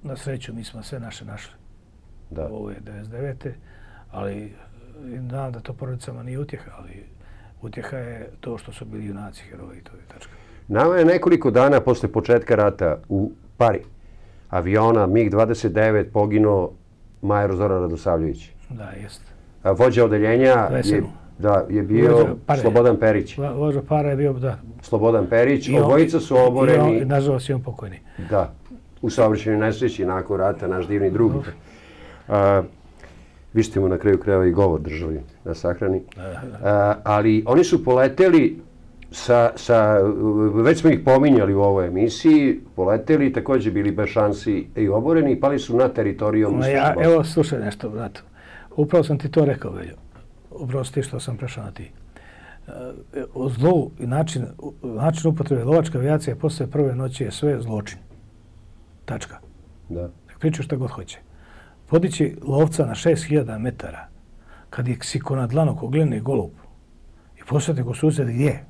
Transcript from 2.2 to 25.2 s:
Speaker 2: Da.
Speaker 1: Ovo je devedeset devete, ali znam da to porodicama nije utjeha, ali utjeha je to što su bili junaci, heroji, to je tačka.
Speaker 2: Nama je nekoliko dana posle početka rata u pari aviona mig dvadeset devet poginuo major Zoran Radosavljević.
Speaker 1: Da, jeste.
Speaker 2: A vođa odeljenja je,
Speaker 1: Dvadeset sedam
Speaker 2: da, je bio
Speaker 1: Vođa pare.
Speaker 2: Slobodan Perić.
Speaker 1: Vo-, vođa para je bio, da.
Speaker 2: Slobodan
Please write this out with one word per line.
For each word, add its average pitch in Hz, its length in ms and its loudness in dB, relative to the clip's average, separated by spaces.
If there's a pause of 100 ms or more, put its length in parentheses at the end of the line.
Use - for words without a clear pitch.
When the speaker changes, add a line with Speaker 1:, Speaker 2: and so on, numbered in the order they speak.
Speaker 2:
Da. 78 180 -10
Speaker 1:
Ovo 107 220 -12
je 101 100 -16
devedeset 104 320 -16
devete, 131 420 -10 (580)
ali 101 400 -12 (680)
znam 127 320 -10
da 117 80 -14
to 123 140 -14
porodicama 123 500 -12
nije 127 160 -10
utjeha, - 380 -12
ali 90 260 -20 (580)
utjeha 117 360 -14
je 117 320 -14 (100)
to 117 180 -12
što - 140 -18
su 117 140 -16
bili 107 200 -12
junaci, 101 380 -14
heroji, 90 380 -20
to - 100 -20
je - 180 -20
tačka. - 220 -20 (360)
Speaker 2:
Nama 143 280 2
je 170 100 6
nekoliko 170 460 4
dana 131 300 6
posle 120 300 0
početka 117 440 2
rata 98 420 2 (120)
u 98 220 -2 (260)
pari 113 240 2 (680)
aviona 104 580 2
mig 104 220 2
dvadeset 110 440 0
devet 107 400 2
poginuo 104 580 2 (500)
major 101 340 0
Zoran 95 260 0
Radosavljević. 82 680 -4 (200)
Speaker 1:
Da, 107 240 -14
jeste. 101 320 -18 (380)
Speaker 2:
A 92 80 2
vođa 117 340 6
odeljenja 107 400 2
je, 131 100 8
Speaker 1:
Dvadeset 107 300 0
sedam 104 260 0 (280)
Speaker 2:
da, 101 300 2
je 101 140 -2
bio 107 300 4
Speaker 1:
Vođa - 220 4 (100)
pare. 139 160 0
Speaker 2:
Slobodan 117 380 4
Perić. 104 380 0
Speaker 1:
Vo-, 139 180 -6
vođa 143 260 -2
para 147 280 -2
je 139 60 -2
bio, 139 180 0
da. 127 240 -4 (240)
Speaker 2:
Slobodan 107 460 2